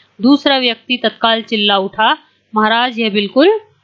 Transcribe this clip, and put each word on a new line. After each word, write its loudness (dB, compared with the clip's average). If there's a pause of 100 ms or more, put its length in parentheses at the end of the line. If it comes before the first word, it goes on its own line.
(200)
दूसरा 2
व्यक्ति -4
तत्काल -2
चिल्ला -2
उठा, -2 (360)
"महाराज, 0
यह -2
बिल्कुल 0 (240)